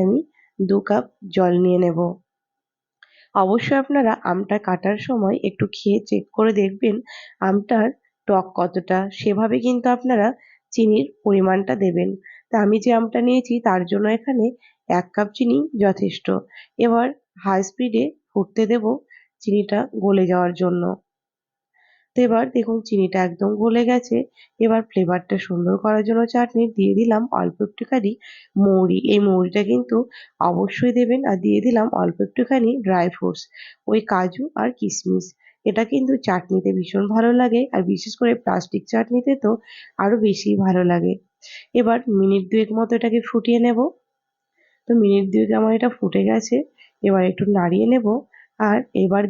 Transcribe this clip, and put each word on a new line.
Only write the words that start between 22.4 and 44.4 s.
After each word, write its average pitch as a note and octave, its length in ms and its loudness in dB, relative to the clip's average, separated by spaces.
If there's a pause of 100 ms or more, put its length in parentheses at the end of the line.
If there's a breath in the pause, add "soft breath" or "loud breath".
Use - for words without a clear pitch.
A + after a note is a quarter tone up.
দেখুন A3+ 280 -2 (100)
চিনিটা F#3+ 340 0
একদম F#3 340 -2
গলে A3+ 280 2
গেছে। B3 320 0 (440 soft breath)
এবার A3+ 220 2
ফ্লেভারটা F3+ 560 -2
সুন্দর F3 400 -2
করার G#3+ 260 0
জন্য A3+ 220 0
চাটনি A#3 380 0 (120)
দিয়ে G3 180 2
দিলাম A3 280 2 (100)
অল্প F3+ 300 -2
একটুখানি G#3 500 -4 (440 loud breath)
মৌরি। F#3+ 420 2 (140)
এই G#3 80 4
মৌরিটা F#3+ 500 2
কিন্তু B3 260 -2 (440 loud breath)
অবশ্যই F#3+ 520 0
দেবেন। B3 280 2 (100)
আর G3 140 0
দিয়ে G#3 160 2
দিলাম A3+ 320 2
অল্প F3 280 0
একটুখানি A#3+ 500 0 (120)
ড্রাই F#3 260 0
ফ্রুটস, F3+ 340 -6 (440 loud breath)
ওই G#3+ 120 2 (140)
কাজু F#3 320 -2 (100)
আর A3 140 -2 (100)
কিশমিশ। F#3 480 -4 (400 soft breath)
এটা G#3+ 180 0
কিন্তু C4 320 -2
চাটনিতে F#3+ 560 -2
ভীষণ F#3+ 360 -2
ভালো A3+ 240 2
লাগে, B3 280 2 (120)
আর F#3+ 100 0
বিশেষ F#3+ 340 -4
করে A#3+ 180 0
প্লাস্টিক F#3+ 520 -4
চাটনিতে A#3+ 500 -2
তো A3 140 -2 (480 loud breath)
আরও G3+ 200 0
বেশি G#3 380 0
ভালো F#3+ 280 2
লাগে। F3 280 0 (600 loud breath)
এবার A#3 240 2 (200)
মিনিট G3 300 2
দুয়েক G#3+ 240 0
মতো A3+ 220 -2
এটাকে A#3 260 0
ফুটিয়ে A#3 400 0
নেব। A#3 180 2 (1120)